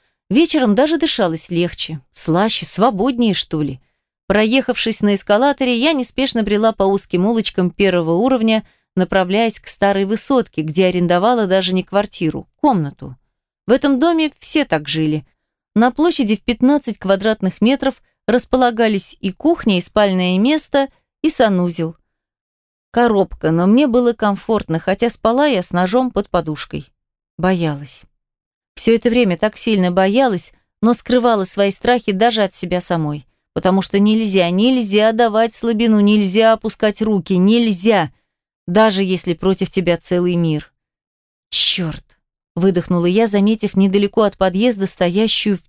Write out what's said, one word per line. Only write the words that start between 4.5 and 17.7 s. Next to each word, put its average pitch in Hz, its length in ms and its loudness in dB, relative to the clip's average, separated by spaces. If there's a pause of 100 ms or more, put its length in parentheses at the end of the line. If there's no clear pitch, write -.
на 208 120 2
эскалаторе, 247 640 0
я 294 140 0
неспешно 254 500 -2
брела 208 300 0
по 208 100 -2
узким 196 440 0
улочкам 214 440 -2
первого 175 440 0
уровня, 220 520 0 (300)
направляясь 190 640 0
к - 80 -14
старой 196 360 0
высотке, 226 580 -2
где 160 240 0
арендовала 180 600 0
даже 185 260 0
не 185 120 -2
квартиру, 180 720 -4
комнату. 143 600 -2 (520)
В - 20 0
этом 269 300 2
доме 320 400 0
все - 240 -2
так 151 240 -4
жили. 156 360 -2 (520)
На 233 160 2
площади 277 420 0
в - 80 -8
пятнадцать 247 560 -2
квадратных 196 600 -2
метров – 269 420 0 (240)